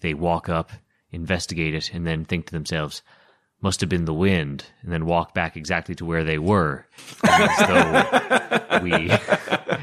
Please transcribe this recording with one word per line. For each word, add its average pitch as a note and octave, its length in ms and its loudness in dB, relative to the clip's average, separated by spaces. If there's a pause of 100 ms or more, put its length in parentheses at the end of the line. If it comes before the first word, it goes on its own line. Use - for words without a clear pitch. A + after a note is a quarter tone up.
they E2 120 -2
walk E2+ 340 0
up, E2 240 -2 (400)
investigate E2 600 -4
it, D#2 200 -6
and E2+ 120 -6
then D#2+ 180 -2
think E2 240 -4
to - 40 -14
themselves, D#2 500 -6 (600)
"Must F#2+ 200 -2
have F#2+ 80 0
been E2+ 160 0
the D#2+ 80 -2
wind," D#2+ 520 0 (160)
and - 100 -10
then D#2+ 140 -2
walk E2+ 280 0
back E2+ 240 -2
exactly E2 380 -4
to E2+ 100 -10
where E2 180 0
they D#2 140 0
were, D#2+ 480 2 (380)
as - 440 4
though - 1160 2
we, D#3 260 0 (720)